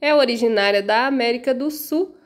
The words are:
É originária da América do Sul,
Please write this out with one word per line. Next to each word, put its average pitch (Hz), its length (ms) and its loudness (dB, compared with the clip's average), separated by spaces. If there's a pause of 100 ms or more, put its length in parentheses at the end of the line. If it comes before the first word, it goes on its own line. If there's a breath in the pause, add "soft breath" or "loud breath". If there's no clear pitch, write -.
É 294 120 0
originária 226 720 2
da 214 240 0
América 247 480 -2
do 285 160 -4
Sul, 302 560 -6